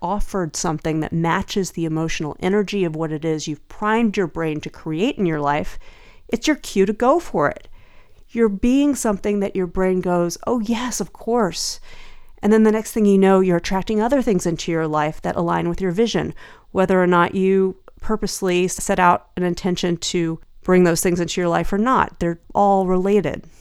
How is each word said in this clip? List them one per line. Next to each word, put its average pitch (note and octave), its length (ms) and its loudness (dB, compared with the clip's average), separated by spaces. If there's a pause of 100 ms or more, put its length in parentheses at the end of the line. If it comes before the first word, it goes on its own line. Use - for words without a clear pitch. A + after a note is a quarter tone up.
offered F#3 540 -2
something D#3+ 460 -2
that - 120 -4
matches E3+ 600 -2
the E3 120 -6
emotional D#3+ 540 -4
energy G3 460 0
of D#3+ 100 -2
what D#3 160 -4
it D3+ 140 -6
is D#3 240 -4
you've D3+ 200 -10
primed A3 480 0
your F#3 120 0
brain D#3 320 -4
to - 100 -10
create E3 480 -4
in G3+ 80 0
your D#3 140 -2
life, D3 360 -2 (520)
it's - 180 -4
your D#4 80 4
cue - 320 0
to G#3+ 60 2
go C4 260 4
for E3 300 -2
it. - 180 -10 (640)
You're A3+ 200 2
being B3+ 460 2
something G#3 460 -2
that - 160 -4
your F#3 100 0
brain F#3 340 0
goes, F3 460 0
"Oh A#3+ 140 0
yes, A3+ 400 -4
of - 120 -8
course." - 680 -2 (600)
And G#3 120 2
then A3 100 6
the G#3+ 100 6
next A3 200 -4
thing G#3+ 140 2
you G3 120 6
know, F#3+ 220 6
you're F3+ 160 2
attracting F#3+ 440 -2
other B3 220 2
things F#3+ 240 0
into E3 240 -4
your D#3+ 160 0
life D3+ 360 -2
that F3 120 -4
align E3+ 340 -2
with E3+ 120 -4
your F#3 120 -2
vision, F#3+ 420 0 (360)
whether F#3 320 2
or F3 60 4
not F3 260 4
you F#3+ 440 2 (220)
purposely F#3 680 -2
set G3 320 -2
out F3 360 2
an F3+ 60 -4
intention F3 540 -2
to E3 440 -4 (220)
bring F3+ 220 6
those E3 180 2
things F3 160 0
into F3 220 -2
your F3 80 0
life E3+ 240 0
or G3 60 0
not. A#3 420 0
They're E3+ 200 -2 (140)
all G3 320 4
related. F#3 580 0 (160)